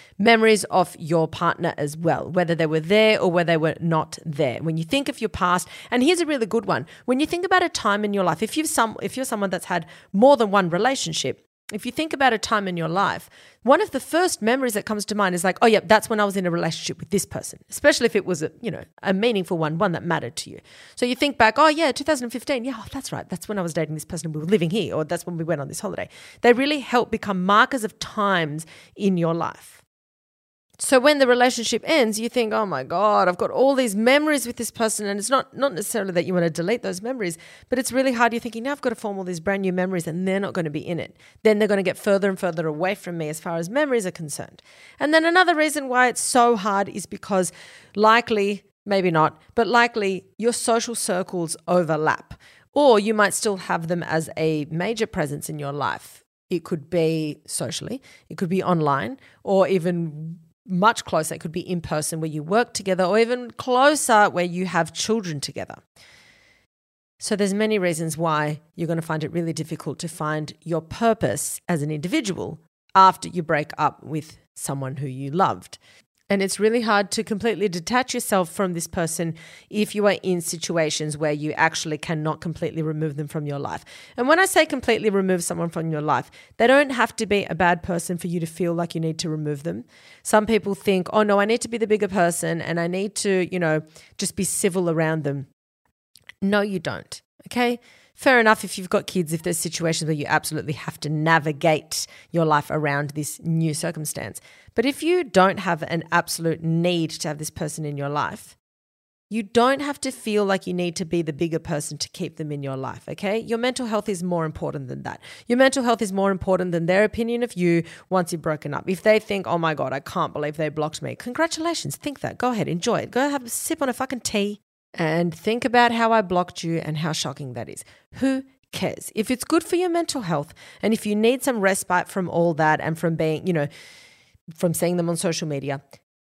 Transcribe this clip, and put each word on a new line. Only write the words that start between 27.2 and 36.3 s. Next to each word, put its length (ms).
markers 400
of 120
times 720
in 220
your 160
life. 460
So 200
when 200
the 80
relationship 580
ends, 340
you 80
think, 240
"Oh 140
my 180
God, 440
I've 100
got 140
all 240
these 200
memories 520
with 80
this 160
person." 340
And 140
it's 100
not, 260
not 180
necessarily 400
that 120
you 80